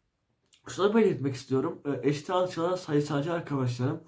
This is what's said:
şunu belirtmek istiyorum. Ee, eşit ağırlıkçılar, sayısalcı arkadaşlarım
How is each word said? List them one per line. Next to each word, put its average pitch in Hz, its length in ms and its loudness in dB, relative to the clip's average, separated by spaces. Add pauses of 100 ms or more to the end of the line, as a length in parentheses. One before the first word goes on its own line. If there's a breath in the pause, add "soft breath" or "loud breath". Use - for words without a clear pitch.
(680)
şunu 202 260 2
belirtmek 143 400 2
istiyorum. 135 520 -2
Ee, 135 220 -2
eşit 147 220 0
ağırlıkçılar, 180 460 0
sayısalcı 147 560 0
arkadaşlarım 135 760 -2